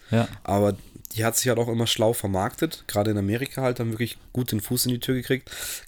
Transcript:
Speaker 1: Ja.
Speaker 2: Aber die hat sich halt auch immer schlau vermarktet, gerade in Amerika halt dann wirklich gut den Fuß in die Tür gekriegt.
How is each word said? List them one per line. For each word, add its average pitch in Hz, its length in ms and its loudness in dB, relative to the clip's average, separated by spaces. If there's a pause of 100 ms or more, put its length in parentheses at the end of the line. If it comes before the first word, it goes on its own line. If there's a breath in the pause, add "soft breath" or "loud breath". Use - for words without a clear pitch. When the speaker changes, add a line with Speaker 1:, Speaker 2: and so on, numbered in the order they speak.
(100)
Speaker 1:
Ja. 113 180 2 (140)
Speaker 2:
Aber 101 340 2 (380)
die 110 100 0
hat 113 120 0
sich - 120 0
halt 117 100 4
auch 117 100 0
immer 117 180 2
schlau 113 260 4
vermarktet, 107 760 -2
gerade 104 240 2
in 104 40 2
Amerika 113 460 0
halt 123 180 0
dann 113 120 -2
wirklich 113 260 -4 (160)
gut 123 180 0
den 110 80 0
Fuß - 240 0
in 123 80 0
die 120 80 -2
Tür 131 140 0
gekriegt. 127 360 -2 (380 loud breath)